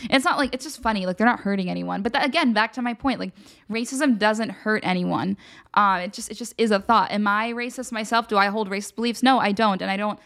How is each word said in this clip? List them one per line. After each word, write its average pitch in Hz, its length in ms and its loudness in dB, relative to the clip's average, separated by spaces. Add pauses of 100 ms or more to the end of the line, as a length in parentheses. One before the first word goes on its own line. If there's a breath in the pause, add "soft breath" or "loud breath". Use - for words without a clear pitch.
it's 269 160 2
not 339 140 0
like, 262 160 -2
it's 254 80 -8
just 302 180 -14
funny. 214 240 -2
Like, 180 120 -2
they're 220 100 2
not 226 140 2
hurting 196 280 -2
anyone. 180 340 -4
But 233 100 -4
that, 269 120 2
again, 277 280 2
back 214 220 0
to 254 80 -6
my 240 120 -4
point, 254 240 -2
like, 185 140 -8 (360 loud breath)
racism 240 520 0
doesn't 214 300 2
hurt 214 360 -2
anyone. 180 500 0 (380 loud breath)
Uh, 190 300 4
it 202 80 -8
just, - 180 -12
it 220 40 -10
just - 240 -12
is 220 120 4
a 202 80 4
thought. 208 320 2
Am 208 160 0
I 214 280 0
racist 247 360 -8
myself? 226 380 -2
Do 208 80 0
I 196 100 6
hold 202 240 -2
racist 202 240 -6
beliefs? 226 260 -2
No, 247 200 6
I 202 100 2
don't. 202 320 2
And 190 80 -2
I 196 60 -2
don't 208 300 -4